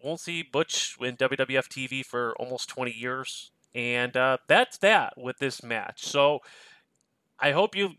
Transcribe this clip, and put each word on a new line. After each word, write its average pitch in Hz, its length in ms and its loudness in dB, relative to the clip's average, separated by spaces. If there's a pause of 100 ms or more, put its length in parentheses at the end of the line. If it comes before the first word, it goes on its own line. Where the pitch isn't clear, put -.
won't 160 200 -8
see 170 200 -6
Butch - 600 -2
in 123 140 -2
W 131 200 2
W 135 240 0
F - 80 0
T 131 180 -10
V 131 160 -6
for 120 380 -4
almost 123 300 -8
twenty 123 240 -6
years. 127 580 -8 (240)
And, 123 400 -2
uh, 131 220 4 (100)
that's 208 300 4
that 196 400 4
with 127 220 -8
this 135 220 -4
match. 117 440 -6
So, 143 340 4 (1000)
I 143 140 4
hope 185 240 2
you 196 240 0